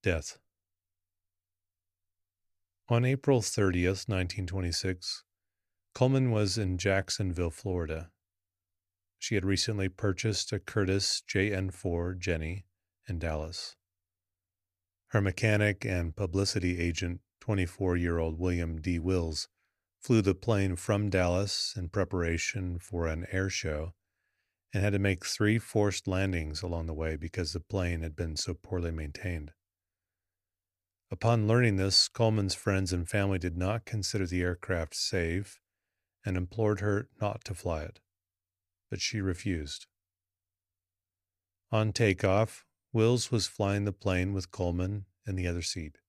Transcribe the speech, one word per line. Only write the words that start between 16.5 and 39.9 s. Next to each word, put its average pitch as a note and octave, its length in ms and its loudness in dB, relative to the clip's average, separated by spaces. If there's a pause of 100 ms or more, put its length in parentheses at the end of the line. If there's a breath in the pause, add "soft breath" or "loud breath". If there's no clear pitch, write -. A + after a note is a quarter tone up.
agent, F2 420 -2 (200)
twenty-four-year-old E2+ 1000 0
William E2+ 420 -2
D. E2+ 200 0
Wills, E2 480 0 (500)
flew A2+ 240 4
the G2 120 4
plane G2 420 2
from G#2 340 0
Dallas F#2 680 2
in F2+ 120 -6
preparation F2 880 -2
for E2+ 300 -4
an D#2+ 240 -4
air F#2+ 180 -2
show D#2+ 440 -4 (800)
and G2 120 0
had G#2 80 2
to G2+ 80 0
make F#2+ 260 0
three G#2+ 320 2
forced G#2 480 0
landings F2+ 560 -2
along E2+ 240 -4
the E2 80 -6
way D#2+ 220 -4
because D#2+ 360 -6
the E2+ 80 -4
plane F2 420 -2
had D#2+ 120 -6
been E2 220 -4
so E2 180 -4
poorly E2+ 380 -4
maintained. D#2 600 -8 (1600)
Upon A2+ 380 2
learning A2+ 280 6
this, G2 300 4
Coleman's G#2+ 480 2
friends F#2+ 380 0
and F2 160 -2
family G2 300 2
did E2+ 180 -2
not G2 300 -2
consider G2+ 400 -2
the F2 160 0
aircraft F2 520 -2
safe F2+ 640 -2 (640)
and F#2 140 -2
implored G#2 440 0
her G#2 280 0 (100)
not G#2 280 -4
to F#2+ 80 -8
fly E2 280 -4
it, - 180 -14 (880)
but F2+ 100 -8
she G#2+ 220 -4
refused. E2+ 640 -4 (1900)